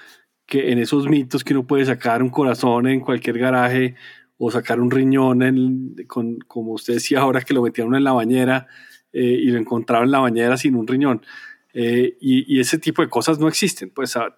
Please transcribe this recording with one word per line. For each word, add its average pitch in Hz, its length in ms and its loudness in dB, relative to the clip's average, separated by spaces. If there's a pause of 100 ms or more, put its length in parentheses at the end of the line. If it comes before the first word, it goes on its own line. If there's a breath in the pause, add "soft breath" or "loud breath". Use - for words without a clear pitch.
(480 loud breath)
que 135 240 0
en 120 60 2
esos 139 300 0
mitos 139 360 0
que - 80 -2
uno 131 140 0
puede 139 180 2
sacar 120 380 0
un 127 80 0
corazón 123 560 0
en 131 140 0
cualquier 120 380 -4
garaje 127 560 0 (440 loud breath)
o 120 120 -2
sacar 117 300 -2
un 123 100 2
riñón 131 520 4
en, 131 520 0 (120)
con, 117 320 -6 (100)
como 113 240 -8
usted 110 220 -4
decía 131 260 0
ahora, 131 220 2
que 135 100 -4
lo 131 100 2
metieron 117 320 0
en 139 80 2
la 139 100 2
bañera, 127 540 2 (460 loud breath)
eh, - 80 -4
y 123 300 2
lo 120 80 0
encontraron 117 480 0
en 139 60 2
la 139 80 4
bañera 120 360 2
sin 131 180 0
un 113 120 -2
riñón. 131 340 0 (540 loud breath)
Eh, 120 460 0
y, 135 360 0
y 131 40 4
ese 127 180 0
tipo 160 240 -2
de 147 80 -2
cosas - 280 0
no 156 80 0
existen. 160 440 -4
Pues, 131 200 -8
sa-, 117 280 -6